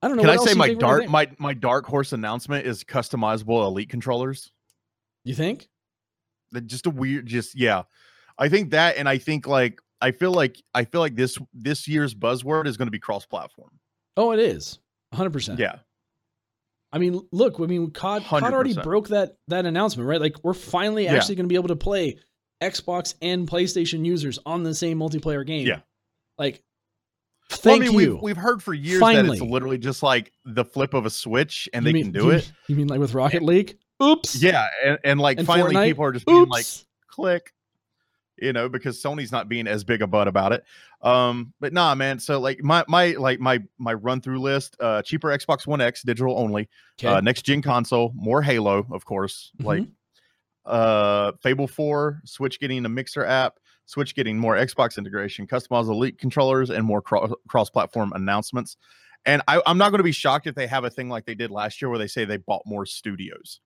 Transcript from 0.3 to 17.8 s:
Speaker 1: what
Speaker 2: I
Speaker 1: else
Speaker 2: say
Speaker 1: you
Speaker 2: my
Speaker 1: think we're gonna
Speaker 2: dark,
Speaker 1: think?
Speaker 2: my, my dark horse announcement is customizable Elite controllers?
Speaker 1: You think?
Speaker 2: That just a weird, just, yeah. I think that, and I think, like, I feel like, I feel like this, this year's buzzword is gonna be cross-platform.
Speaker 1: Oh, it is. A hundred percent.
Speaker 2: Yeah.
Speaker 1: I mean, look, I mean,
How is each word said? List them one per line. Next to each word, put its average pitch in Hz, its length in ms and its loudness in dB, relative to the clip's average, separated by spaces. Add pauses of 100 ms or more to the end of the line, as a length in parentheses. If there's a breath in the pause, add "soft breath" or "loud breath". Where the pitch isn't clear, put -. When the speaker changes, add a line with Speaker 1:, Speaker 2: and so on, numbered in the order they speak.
Speaker 1:
what - 40 8
Speaker 2:
I - 40 6
Speaker 1:
else - 80 4
Speaker 2:
say 214 80 6
Speaker 1:
you 190 40 4
Speaker 2:
my - 100 6
Speaker 1:
think 226 100 2
we're - 40 -2
gonna 123 120 4
Speaker 2:
dark, 147 80 4 (260)
Speaker 1:
think? 139 120 -20
Speaker 2:
my, 143 100 -6
my 143 40 -4
dark 127 320 0
horse 139 280 -2
announcement 120 520 -6
is 120 180 -6
customizable 113 840 -2
Elite 98 240 -4
controllers? 127 600 -6 (760)
Speaker 1:
You 127 100 -6
think? 147 320 -4 (840)
Speaker 2:
That 120 160 -10
just 123 180 -10
a 180 60 0
weird, 131 340 -4
just, 113 300 -6
yeah. 110 280 2 (540 soft breath)
I 139 120 0
think 190 220 2
that, 160 260 4
and 143 120 -2
I 135 80 2
think, 151 300 -4
like, 131 340 0 (180)
I 127 120 0
feel 180 200 0
like, 160 300 0 (140)
I 123 100 0
feel 170 160 -2
like 151 140 -2
this, 127 220 -2 (160)
this 131 340 -6
year's 147 260 -2
buzzword 127 540 -2
is 120 100 -6
gonna 120 140 -4
be 104 80 -8
cross-platform. - 720 -10 (440)
Speaker 1:
Oh, 226 160 2
it 220 80 2
is. 117 380 -2 (340)
A - 60 -14
hundred 185 160 -2
percent. 120 260 -6
Speaker 2:
Yeah. 104 180 -2 (1160)
Speaker 1:
I 147 80 -4
mean, 180 320 -2
look, 208 280 2
I 170 60 -2
mean, 170 260 -2